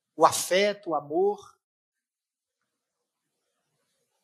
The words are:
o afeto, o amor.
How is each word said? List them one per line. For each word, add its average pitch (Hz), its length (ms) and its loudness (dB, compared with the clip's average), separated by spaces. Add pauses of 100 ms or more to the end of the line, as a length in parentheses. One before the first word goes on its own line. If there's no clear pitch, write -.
(140)
o 160 120 6
afeto, 196 640 -2
o 160 40 -2
amor. 151 640 -4 (2750)